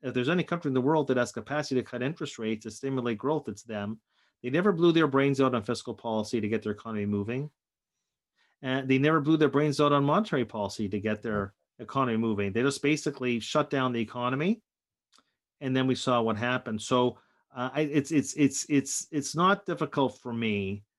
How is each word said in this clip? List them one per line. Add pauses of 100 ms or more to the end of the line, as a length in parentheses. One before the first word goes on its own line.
If
there's
any
country
in
the
world
that
has
capacity
to
cut
interest
rates
to
stimulate
growth,
it's
them. (440)
They
never
blew
their
brains
out
on
fiscal
policy
to
get
their
economy
moving. (1120)
And
they
never
blew
their
brains
out
on
monetary
policy
to
get
their (260)
economy
moving.
They
just
basically
shut
down
the
economy, (1000)
and
then
we
saw
what
happened.
So, (380)
uh,
I,
it's,
it's,
it's,
it's,
it's
not
difficult
for
me, (160)